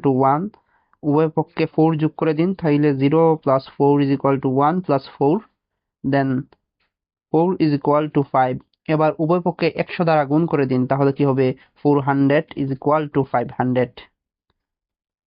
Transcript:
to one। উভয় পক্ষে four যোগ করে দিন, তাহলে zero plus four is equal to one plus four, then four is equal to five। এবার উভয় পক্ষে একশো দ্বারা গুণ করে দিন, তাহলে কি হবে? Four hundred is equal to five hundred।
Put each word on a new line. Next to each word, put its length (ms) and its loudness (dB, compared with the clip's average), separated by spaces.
to 60 2
one। 100 -2
উভয় 260 0
পক্ষে 360 -4
four 320 0
যোগ 200 -2
করে 160 -2
দিন, 200 0
তাহলে 400 0
zero 300 2
plus 200 0
four 260 4
is 120 0
equal 280 0
to 60 -2
one 180 0
plus 180 -2
four, 180 2
then 160 0
four 240 2
is 240 0
equal 260 0
to 60 2
five। 220 0
এবার 320 2
উভয় 220 0
পক্ষে 260 -2
একশো 360 -4
দ্বারা 220 2
গুণ 200 0
করে 200 0
দিন, 220 0
তাহলে 260 0
কি 120 0
হবে? 280 2
Four 440 -2
hundred 360 2
is 200 -4
equal 280 0
to 60 2
five 160 -2
hundred। 300 0